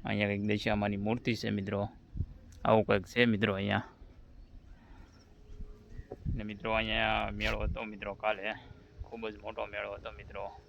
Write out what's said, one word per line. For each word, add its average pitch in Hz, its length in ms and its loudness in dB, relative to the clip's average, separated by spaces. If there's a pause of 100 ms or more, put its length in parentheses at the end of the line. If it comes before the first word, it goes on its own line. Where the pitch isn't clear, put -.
અહીંયા 104 220 4
કંઈક 101 200 2
દશામાની 104 500 2
મૂર્તિ 110 380 2
છે 110 140 -2
મિત્રો. 101 400 0 (760)
આવું 110 200 8
કંઈક 101 200 4
છે 120 200 4
મિત્રો 107 300 4
અહીંયા. 101 260 2 (2500)
ને 110 80 -4
મિત્રો 107 320 -2
અહીંયા 110 560 2
મેળો 107 280 0
હતો 110 260 -2
મિત્રો 101 300 -8
કાલે. 107 380 0 (500)
ખૂબ 113 260 -6
જ 104 120 -10
મોટો 110 240 -6
મેળો 104 280 -6
હતો 104 180 -10
મિત્રો. 101 400 -10 (180)